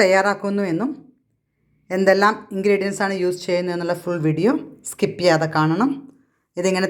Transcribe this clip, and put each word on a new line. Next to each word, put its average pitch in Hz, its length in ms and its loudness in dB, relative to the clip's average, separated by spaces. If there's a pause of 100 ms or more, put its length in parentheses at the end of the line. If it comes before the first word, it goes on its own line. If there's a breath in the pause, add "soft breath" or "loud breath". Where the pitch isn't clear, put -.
തയ്യാറാക്കുന്നു 202 680 2
എന്നും 190 200 -2 (1040)
എന്തെല്ലാം 190 380 4 (200)
ഇൻഗ്രീഡിയൻസ് 196 500 0
ആണ് 196 180 -2
യൂസ് 180 240 -2
ചെയ്യുന്നത് 180 280 -2
എന്നുള്ള 175 280 -2
ഫുൾ 175 240 -4
വീഡിയോ 160 260 2 (380)
സ്കിപ്പ് - 300 -4
ചെയ്യാതെ 160 360 2
കാണണം. 165 340 2 (680 soft breath)
ഇതിങ്ങനെ 185 300 0